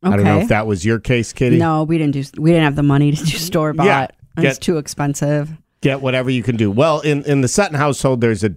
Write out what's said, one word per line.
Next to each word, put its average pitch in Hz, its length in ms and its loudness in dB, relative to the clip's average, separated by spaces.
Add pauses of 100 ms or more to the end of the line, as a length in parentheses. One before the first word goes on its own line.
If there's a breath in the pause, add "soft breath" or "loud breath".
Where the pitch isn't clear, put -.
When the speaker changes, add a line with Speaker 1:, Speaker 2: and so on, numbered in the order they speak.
Speaker 1:
I 170 140 2
don't 101 100 2
know 101 100 4
Speaker 2:
Okay. 101 80 2
Speaker 1:
if - 60 -4
that 110 180 0
was 98 180 -2
your 113 140 2
case, 117 340 -2
Kitty. 139 240 2
Speaker 2:
No, 160 260 2
we 160 140 -2
didn't 147 160 0
do, 139 280 -8
we 160 100 4
didn't 165 140 4
have 143 100 0
the 147 80 0
money 143 280 4
to 147 120 -2
do 151 140 -4
store-bought. 160 480 -2
Speaker 1:
Yeah, 156 180 2
Speaker 2:
It - 80 -8 (260)
was 160 60 0
Speaker 1:
get 135 180 0
Speaker 2:
too 180 160 0
expensive. 147 720 -4 (300)
Speaker 1:
Get 135 200 0
whatever 127 280 -2
you 127 140 -2
can 123 120 -2
do. 110 160 2
Well, 147 300 2
in, 147 220 -2
in 143 180 0
the 127 60 2
Sutton 180 280 0
household, 139 460 0
there's 113 220 0
a 110 140 2